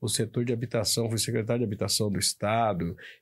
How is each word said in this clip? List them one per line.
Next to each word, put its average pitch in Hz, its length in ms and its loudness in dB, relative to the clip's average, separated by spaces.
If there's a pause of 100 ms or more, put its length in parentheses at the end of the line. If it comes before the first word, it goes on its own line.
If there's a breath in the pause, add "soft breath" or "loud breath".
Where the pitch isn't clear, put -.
o 113 80 -2
setor 120 360 0
de 123 80 0
habitação, 117 560 0
fui 110 100 0
secretário 117 420 0
de 120 60 2
habitação 101 440 0
do 95 80 0
Estado, 101 800 0 (260 loud breath)